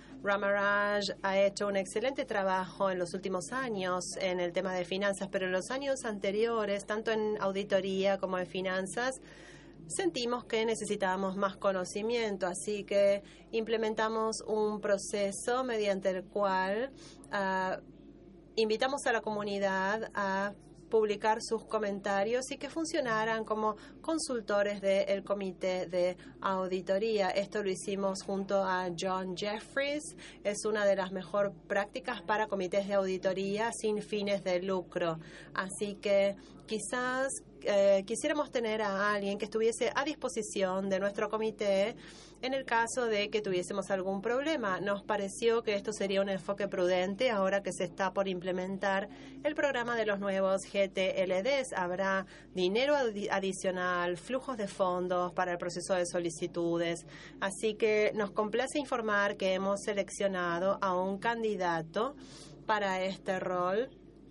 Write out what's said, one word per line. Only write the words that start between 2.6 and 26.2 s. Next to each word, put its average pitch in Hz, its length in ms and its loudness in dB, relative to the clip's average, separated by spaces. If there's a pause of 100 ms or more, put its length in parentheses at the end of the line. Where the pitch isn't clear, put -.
en 185 80 0
los 175 160 -2
últimos 185 380 -4
años 190 520 -2 (160)
en 180 200 0
el 175 120 0
tema 185 220 0
de 180 100 -2
finanzas, 196 460 -2
pero 185 160 0
en 180 60 0
los 185 180 0
años 269 340 -2
anteriores, 208 840 0
tanto 220 240 -2
en 214 300 2
auditoría 196 800 2
como 185 200 0
en 180 80 -2
finanzas, 190 680 -2 (720)
sentimos 247 580 -2
que 220 200 2
necesitábamos 196 720 0
más 196 200 0
conocimiento, 202 880 0
así 196 380 -4
que 202 380 4 (280)
implementamos 220 960 0
un 214 340 0
proceso 202 840 0
mediante 202 460 0
el 185 140 -2
cual, 196 680 0 (400)
ah, 190 500 0 (760)
invitamos 226 500 2
a 254 60 6
la 226 80 2
comunidad 202 920 0
a 196 400 0 (360)
publicar 214 500 4
sus 220 240 -2
comentarios 208 880 0
y 277 80 -6
que 285 100 -8
funcionaran 226 760 0
como 214 300 0 (260)
consultores 208 800 0
del 196 420 2
comité 185 640 -2
de 180 320 2 (240)